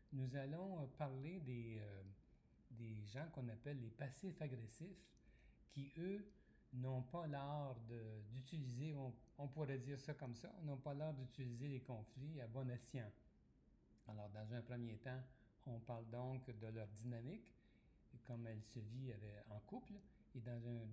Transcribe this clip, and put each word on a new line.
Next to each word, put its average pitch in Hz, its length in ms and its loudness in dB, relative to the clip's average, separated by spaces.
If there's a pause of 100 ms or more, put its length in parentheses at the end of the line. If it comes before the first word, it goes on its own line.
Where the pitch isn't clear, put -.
(140)
nous 131 240 6
allons, 165 420 2
euh, 139 60 4 (120)
parler 147 440 2
des, 117 400 2
euh, 98 220 -4 (680)
des 110 320 -2
gens 117 300 0
qu'on 127 160 2
appelle 127 320 0
les 113 80 -2
passifs 143 520 -2
agressifs, 135 640 -2 (680)
qui, 139 260 0
eux, 196 280 2 (460)
n'ont 127 320 4
pas 165 240 2
l'art 143 480 4 (140)
de, 110 320 -2 (100)
d'utiliser, 131 640 2
on, 131 180 2 (260)
on 143 100 0
pourrait 139 300 4
dire 139 200 0
ça 147 140 -2
comme 123 220 0
ça, - 280 -6
n'ont 143 140 2
pas 139 160 0
l'art 151 220 4
d'utiliser 131 520 0
les 135 140 2
conflits 127 580 -2
à 117 80 0
bon 127 220 4
escient. 117 420 2 (960)
Alors, 104 220 -2
dans 107 240 0
un 120 80 4
premier 117 380 0
temps, 127 220 0 (440)
on 117 160 0
parle 117 280 -2
donc 127 400 2
de 110 180 -2
leur 110 200 0
dynamique, 117 680 -2 (680)
comme 117 240 0
elle 110 160 0
se - 160 -4
vit 120 320 0
avec, 104 220 -4 (160)
en 107 100 -2
couple, - 360 -4 (400)
et 123 60 0
dans 120 260 2
un 117 260 2